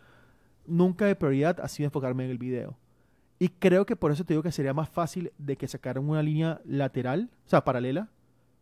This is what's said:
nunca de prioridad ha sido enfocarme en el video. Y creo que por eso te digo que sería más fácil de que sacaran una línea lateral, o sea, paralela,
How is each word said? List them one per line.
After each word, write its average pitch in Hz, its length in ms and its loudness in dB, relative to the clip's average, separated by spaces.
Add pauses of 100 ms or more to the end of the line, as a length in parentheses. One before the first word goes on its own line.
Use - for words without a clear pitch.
(680)
nunca 180 400 2
de 196 80 4
prioridad 151 460 0
ha 139 80 -8
sido 147 180 -4
enfocarme 131 380 -2
en 131 60 -4
el 123 80 -6
video. 120 380 -6 (640)
Y 180 80 4
creo 185 360 4
que 160 120 -2
por 151 160 0
eso 156 120 -2
te 160 100 0
digo 151 100 2
que 170 80 -2
sería 135 200 -2
más 147 160 -2
fácil 170 480 -4
de 139 200 -6
que - 100 -8
sacaran 131 420 -6
una 156 140 2
línea 156 420 0
lateral, 139 640 -2 (160)
o - 40 -20
sea, 156 160 6
paralela, 131 440 0 (540)